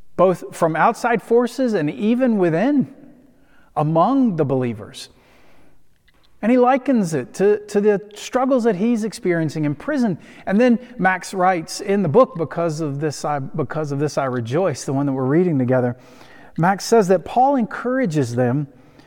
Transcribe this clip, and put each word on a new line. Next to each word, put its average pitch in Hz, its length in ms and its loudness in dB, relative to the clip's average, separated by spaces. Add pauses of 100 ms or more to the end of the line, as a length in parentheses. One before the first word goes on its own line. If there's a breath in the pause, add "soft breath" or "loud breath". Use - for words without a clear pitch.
(160)
both 185 400 0
from 160 180 0
outside 220 480 0
forces 240 520 0
and 151 160 0
even 233 480 0
within, 185 560 0 (840 soft breath)
among 175 600 2
the 156 80 2
believers. 123 680 -4 (1300 soft breath)
And 208 100 0
he 254 60 4
likens 247 560 2
it 127 200 -4
to, 208 340 2
to 202 120 -2
the 208 340 0
struggles 254 500 0
that 226 120 2
he's 220 280 0
experiencing 165 600 -2
in 147 100 0
prison. 240 440 -2 (260 loud breath)
And 196 160 2
then 247 180 4 (200 loud breath)
Max 185 340 -2
writes 180 480 -2
in 202 220 -2
the 175 60 -2
book, 233 280 4
"Because 165 460 -4
of 139 180 -6
this, 151 240 -4
I, 147 140 -2
because 147 540 -6
of 139 60 -4
this, 143 200 -2
I 139 80 0
rejoice," 127 580 -2
the - 80 -4
one 139 140 0
that 139 60 0
we're 131 120 -2
reading 156 340 2
together. 123 380 0 (640 loud breath)
Max 185 260 0
says 220 240 4
that 185 160 2
Paul 269 320 2
encourages 208 760 -2
them 127 340 0 (380 loud breath)